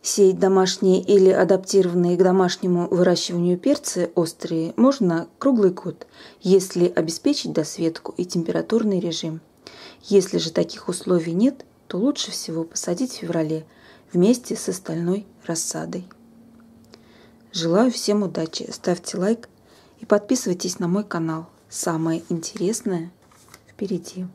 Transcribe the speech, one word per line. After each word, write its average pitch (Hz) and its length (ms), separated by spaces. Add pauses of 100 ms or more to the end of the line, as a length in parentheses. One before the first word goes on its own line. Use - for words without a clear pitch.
Сеять 190 360
домашние 185 640
или 190 300
адаптированные 180 840
к 175 60
домашнему 180 680
выращиванию 175 680
перцы 220 560
острые 165 640
можно 220 500 (120)
круглый 220 320
год, - 340 (360)
если 185 440
обеспечить 180 680
досветку 165 640
и 180 80
температурный 185 760
режим. 160 420 (640)
Если 185 340
же 160 140
таких - 380
условий 175 440
нет, 247 320 (220)
то 180 100
лучше 262 320
всего 165 340
посадить 180 500
в - 20
феврале 160 500 (480)
вместе 220 420
с - 140
остальной 175 560 (180)
рассадой. 170 640 (1400)
Желаю 180 400
всем 208 300
удачи, 160 500
ставьте - 460
лайк 220 320 (520)
и 226 40
подписывайтесь 202 720
на 175 100
мой 196 160
канал. 165 440 (200)
Самое 165 640
интересное 175 840 (560)
впереди. 185 680